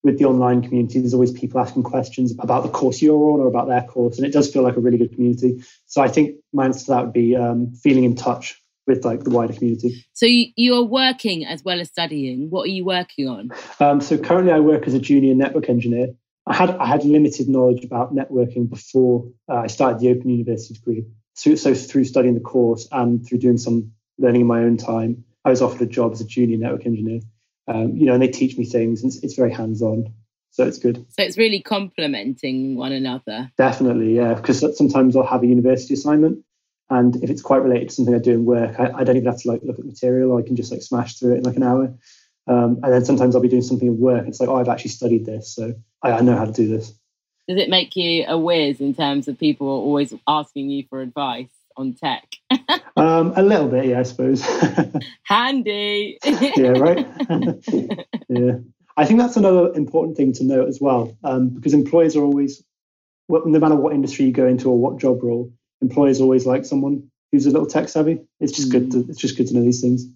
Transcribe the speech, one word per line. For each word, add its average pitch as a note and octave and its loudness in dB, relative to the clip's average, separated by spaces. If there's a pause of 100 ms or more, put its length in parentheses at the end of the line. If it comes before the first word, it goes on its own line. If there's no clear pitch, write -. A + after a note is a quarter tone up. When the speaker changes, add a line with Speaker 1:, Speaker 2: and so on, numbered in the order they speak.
Speaker 1:
with C3+ 2
the C#3 4
online B2+ 2
community, B2 -2
there's B2 0
always B2 4
people - -6
asking - -2
questions B2+ -4
about A#2 -2
the - -6
course B2+ -2
you're D3+ 4
on C#3+ 2
or C3 2
about A#2+ 0
their B2 0
course, A#2+ -2
and C3+ 0
it C#3+ -4
does D3 2
feel C3+ 2
like B2 2
a A#2+ 0
really A#2+ 2
good A#2 0
community. B2 0 (240)
So - -2
I C3+ 4
think D3 0 (160)
my C3+ 0
answer C3 -2
to C#3+ -4
that A#2+ 0
would A#2 -8
be, A#2 2
um, A#2+ -2
feeling C3 2
in A#2 2
touch - -6 (260)
with, B2+ 0
like, A#2 -4
the - -2
wider A#2 0
community. A#2+ -4 (100)
Speaker 2:
So A#3 0
you, A#3+ 4 (100)
you B3 2
are A#3+ 2
working A#3 -2
as D#3+ -12
well F3+ -4
as E3 -10
studying. D3 -6
What F3+ -4
are F#3+ -4
you F#3 -6
working F3+ -4
on? A#2 -10 (300)
Speaker 1:
Um, C#3+ 4
so D3 -2
currently F3+ 2
I D#3 4
work D3+ 4
as C3+ -2
a C3+ 0
junior C3+ 4
network C#3 0
engineer. A#2+ 0 (400)
I D3 -2
had, F3+ 2
I F3+ -4
had C#3 0
limited D3 2
knowledge B2+ 2
about B2 -6
networking B2 -2
before, B2 0 (220)
uh, B2+ -4
I A2+ -2
started A#2 0
the B2 2
Open B2 0
University A#2 -4
degree. A2 -6 (300)
So, D3+ 4
so C#3 2
through - -2
studying B2 2
the A#2 -2
course A#2 0
and A#2+ 0
through B2 -2
doing B2 2
some A#2 -4 (280)
learning B2 4
in A#2+ 4
my A#2 2
own A#2 2
time, A2+ -4 (200)
I C3+ 2
was B2+ 4
offered B2 -2
a A#2 -2
job A2+ -2
as A2 -12
a A2+ -8
junior A2+ 0
network A#2 -6
engineer. A2+ -4 (480)
Um, A2+ -4
you D3 4
know, B2+ 4
and B2+ 4
they B2+ 4
teach C3 -2
me A#2+ -4
things, A2+ -2
and B2+ -2
it's, - -14
it's B2 -6
very B2 0
hands-on. A2 -4 (380)
So B2+ 0
it's - -4
good. A#2+ -2
Speaker 2:
So G3+ -2
it's F#3 -8
really A3 2
complementing C3+ -6
one C3+ -6
another. B2+ -8
Speaker 1:
Definitely, A#2+ 2
yeah. A#2 2
'Cause D3 -2
sometimes C3+ 4
I'll C3 4
have B2 -2
a A#2+ 2
university B2+ 2
assignment, D3+ 0 (460)
and B2 2
if A#2+ -4
it's G#2 -4
quite C3+ 2
related A#2+ 0
to - -16
something B2 2
I A#2 2
do B2 2
in A#2 0
work, A#2 0
I, C3 -2
I C#3 -4
don't B2+ 2
even A#2+ 0
have - -4
to, A#2+ -6
like, A#2 -4
look B2 -8
at - -14
the C#3 -12
material. B2+ 0
I A2+ -2
can B2 -4
just, A#2 -6
like, - -10
smash - -8
through B2 2
it A#2+ -2
in, B2+ -6
like, B2+ -2
an C3 0
hour. B2+ 0 (540)
Um, A#2+ 2
and C3 2
then B2 2
sometimes B2+ 2
I'll B2 4
be B2 2
doing B2 2
something B2 -2
at A#2 0
work. A#2+ 0
It's - -12
like, B2 -2
"Oh, C3+ -2
I've B2 0
actually A#2+ -6
studied A#2 -2
this, A2 -12
so A2+ -10 (280)
I, B2 0
I A2+ 0
know B2 4
how A2 -2
to A2 -6
do A2 0
this." A2 -6 (540)
Speaker 2:
Does F#3 -2
it G3 -2
make - -2
you E3+ -2
a E3 -2
whiz D#3+ 0
in C#3 -4
terms C#3+ -4
of C3 -10
people C#3+ -2
always C3+ -2 (140)
asking C#3+ -4
you C#3 -6
for C3+ -12
advice B2+ -8 (260)
on C3 -8
tech? - -8 (160)
<laughs> C4 2 (420)
Speaker 1:
Um, E3 2
a F#3+ 4
little G3 2
bit, B2+ 0
yeah, B2 0
I B2 0
suppose. C3 -2
<laughs> - -4
Speaker 2:
Handy. G#3 -2
<laughs> - -16 (320)
Speaker 1:
Yeah, C3 4
right? E3 2 (220)
<laughs> - -4 (240)
Yeah. B2 2 (440)
I D3+ 4
think A3 4
that's A#3+ 0
another F#3 6
important D#3+ -2
thing C3 2
to C3 -4
note C3 2
as B2+ -6
well, B2 0
um, B2+ 0
because C#3+ -2
employers D3+ 4
are D3 2
always, C#3 -2 (640)
well, D#3+ 2
no D#3+ 4
matter D3+ 4
what D3+ 2
industry C#3 -2
you C3 4
go B2+ 2
into B2+ 2
or B2 4
what B2 0
job B2 0
role, A#2+ -4 (300)
employers C3 2
always C3 4
like B2+ 0
someone C#3 -4 (200)
who's C#3 2
a C#3+ 4
little D#3 2
tech - -2
savvy. D#3+ 0 (200)
It's D3+ -2
just C3+ -2
good B2 2
Speaker 2:
Mm. B2 -4
Speaker 1:
to, B2 -2
it's - -14
just - -4
good A#2+ 0
to A#2+ -4
know A#2+ 2
these A#2+ 2
things. B2 0